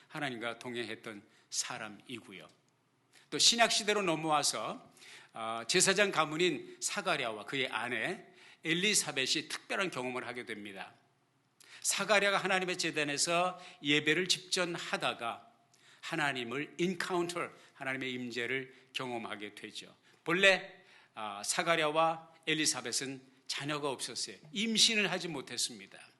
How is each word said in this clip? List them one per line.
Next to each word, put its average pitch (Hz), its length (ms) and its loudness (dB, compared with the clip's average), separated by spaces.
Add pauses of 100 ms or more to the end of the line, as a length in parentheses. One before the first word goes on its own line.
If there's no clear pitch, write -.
하나님과 120 520 -6
동행했던 113 640 -8 (280)
사람이고요. 104 1000 -10 (840)
또 151 80 -4
신약 226 340 6
시대로 208 300 2
넘어와서, 156 920 0 (400)
아, 113 340 -6
제사장 185 440 4
가문인 156 680 0
사가랴와 135 680 -2
그의 131 220 -2
아내 123 580 -2 (380)
엘리사벳이 160 840 0
특별한 196 420 -4
경험을 127 340 -4
하게 120 200 -10
됩니다. 101 480 -12 (920)
사가랴가 196 520 4
하나님의 185 380 2
제단에서 165 800 0 (240)
예배를 151 460 4
집전하다가 151 1200 -2 (520)
하나님을 139 760 -2
인카운터, 175 720 0 (260)
하나님의 131 360 -4
임재를 123 800 -4
경험하게 107 640 -6
되죠. - 400 -14 (300)
본래, 185 440 6 (460)
아, 104 300 -6
사가랴와 165 840 2 (180)
엘리사벳은 131 760 -2 (260)
자녀가 143 420 -4
없었어요. 117 460 -8 (160)
임신을 208 600 4
하지 175 180 -4
못했습니다. 120 680 -6 (220)